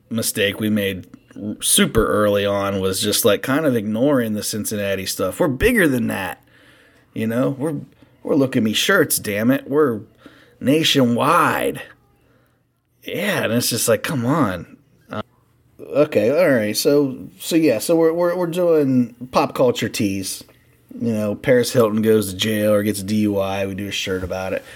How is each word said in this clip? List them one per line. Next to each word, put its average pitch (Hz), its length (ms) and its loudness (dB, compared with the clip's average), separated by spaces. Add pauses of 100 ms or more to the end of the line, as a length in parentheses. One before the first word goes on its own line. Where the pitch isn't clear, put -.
(100)
mistake 107 500 -2
we 110 80 0
made 98 380 -2 (540)
super - 460 2
early 104 380 2
on, 98 360 -2
was 95 200 -2
just, 104 240 -2
like, 101 180 2
kind 143 220 -2
of 131 120 2
ignoring 113 580 0
the 104 80 -6
Cincinnati 101 640 -4
stuff. 95 340 -4
We're 180 80 2
bigger 185 400 2
than 117 200 -2
that. 98 340 -6 (720)
You 110 120 -4
know, 127 240 0
we're, 139 300 -4 (420)
we're 110 120 -2
Look 135 220 2
at 110 60 2
Me 110 100 0
shirts, - 460 2
damn 107 320 -2
it. 135 180 0
We're 135 320 0 (600)
nationwide. 135 1200 2 (1200)
Yeah, 170 420 -4
and 107 80 0
it's 120 180 0
just 120 180 -2
like, 107 140 2
come 123 240 -4
on. 127 500 -2 (340)
Uh, 107 120 -10 (580)
okay, 117 500 0
all 143 200 4
right. 110 260 0
So, 143 520 0 (100)
so - 180 -2
yeah, 139 220 4
so 165 180 0
we're, 165 160 4
we're, 175 240 0
we're 180 100 0
doing 156 680 2 (160)
pop 151 240 0
culture 120 340 0
tees. 98 560 -4 (560)
You 117 120 -2
know, 107 220 -2
Paris 123 380 2
Hilton 110 300 2
goes 107 300 4
to 90 40 -10
jail 107 360 0
or 104 100 2
gets 101 180 -2
a 95 40 -8
D 107 160 -2
U 104 180 0
I. 98 280 -2
We 98 80 -6
do 98 140 -8
a 95 40 -10
shirt 92 320 -4
about 95 280 -6
it. - 120 -6 (120)